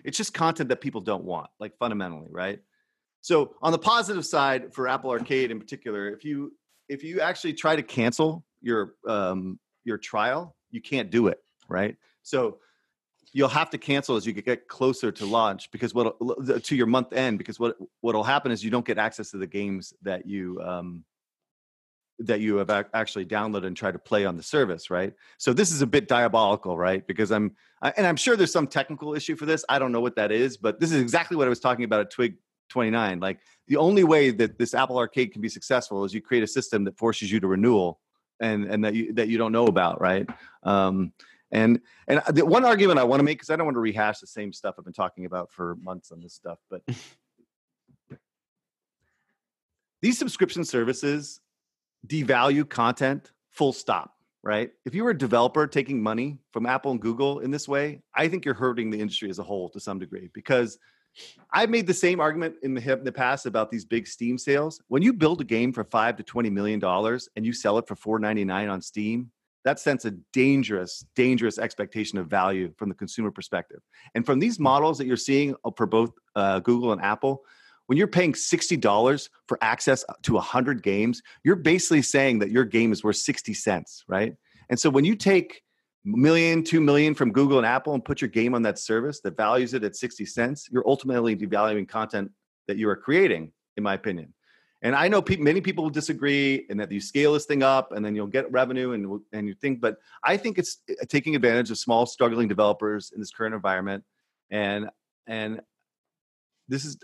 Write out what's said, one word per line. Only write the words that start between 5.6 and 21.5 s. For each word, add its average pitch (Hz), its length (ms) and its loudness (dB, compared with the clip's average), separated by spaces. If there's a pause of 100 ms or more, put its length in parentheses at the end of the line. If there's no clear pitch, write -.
if 104 160 -12
you, 143 280 -8 (360)
if 139 140 -10
you 165 180 -6
actually 165 340 -4
try 160 220 2
to 147 60 -2
cancel 156 640 0 (160)
your, 110 340 -2 (140)
um, 95 500 -4 (260)
your 113 120 -4
trial, 127 580 -4 (160)
you 117 120 -12
can't 117 280 -4
do 113 180 4
it, 85 100 -2 (300)
right? 95 280 -2 (260)
So 120 360 -2 (720)
you'll 135 160 4
have 151 220 0
to 151 80 -8
cancel 139 380 -2
as 104 100 -4
you 110 80 -4
get 120 340 -4
closer 127 440 -2
to 104 120 -10
launch, 104 460 0
because 113 240 -6
what, 113 240 0 (460)
to 147 120 -2
your 120 100 4
month 123 280 2
end, 123 240 0
because 95 200 -12
what, 117 200 -2 (240)
what'll 113 220 0
happen 135 280 0
is 98 100 -4
you 110 80 -4
don't 120 160 0
get 104 120 -2
access 107 320 -4
to 98 80 -14
the 92 80 -8
games 98 560 -8
that 90 240 -6
you, 92 360 -8
um, 87 420 -10 (1160)